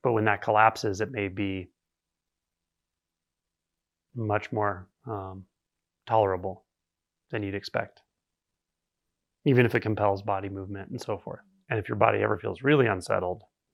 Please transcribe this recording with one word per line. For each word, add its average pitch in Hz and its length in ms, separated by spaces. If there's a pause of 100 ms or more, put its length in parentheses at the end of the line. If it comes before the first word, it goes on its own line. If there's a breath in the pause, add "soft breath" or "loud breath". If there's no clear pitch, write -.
But 127 100
when 107 120
that 104 160
collapses, 107 580
it 107 120
may 104 160
be 95 420 (2500)
much 107 360
more, 101 380 (180)
um, 95 380 (640)
tolerable 95 580 (640)
than 110 140
you'd 98 100
expect, - 480 (1400)
even 127 180
if 117 120
it 113 60
compels 104 420
body 101 260
movement 98 400
and 123 100
so 104 200
forth. - 220 (280)
And 117 80
if 101 100
your 117 100
body 104 260
ever 107 160
feels 107 240
really 135 240
unsettled, 92 560 (300)